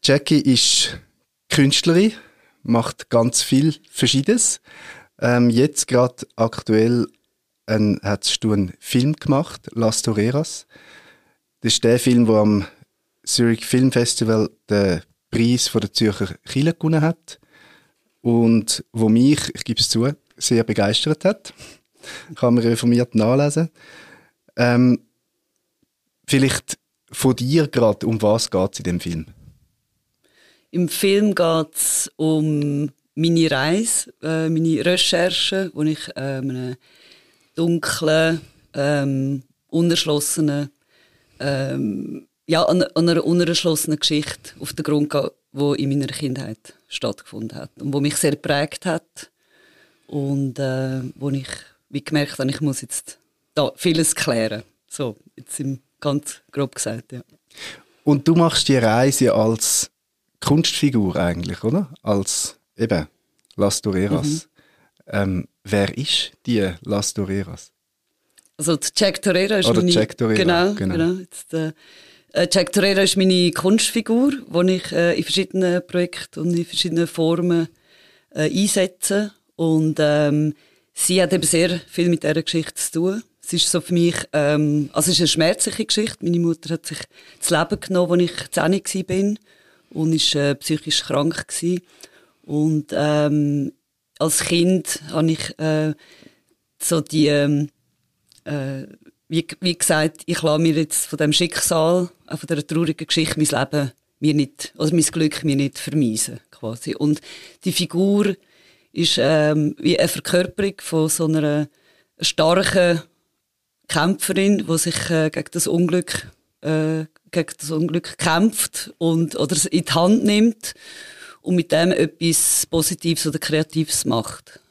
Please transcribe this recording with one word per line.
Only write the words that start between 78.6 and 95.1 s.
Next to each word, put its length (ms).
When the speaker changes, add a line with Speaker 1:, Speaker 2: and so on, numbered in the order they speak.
Speaker 2:
Und, 440
ähm, 540
sie 280
hat 120
eben 100
sehr 440
viel 220
mit 140
dieser 180
Geschichte 340
zu 160
tun. 320
Es 100
ist 180
so 100
für 120
mich, 220
ähm, 600
also 180
es 60
ist 40
eine 60
schmerzliche 580
Geschichte. 380
Meine 160
Mutter 360
hat 100
sich 140
das 100
Leben 300
genommen, 420
als 100
ich 200
zehn 320
gsi 200
bin 360
und 240
ist, 220
äh, 200
psychisch 480
krank 440
gsi. 340
Und, 500
ähm, 800
als 240
Kind 640
habe 220